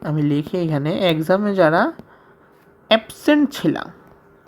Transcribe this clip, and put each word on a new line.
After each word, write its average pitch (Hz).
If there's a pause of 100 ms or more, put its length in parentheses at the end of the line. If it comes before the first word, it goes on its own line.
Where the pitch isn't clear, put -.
আমি 151
লিখি 147
এখানে, 156
এক্সামে 185
যারা 185 (960)
অ্যাবসেন্ট 294
ছিলা, - (640)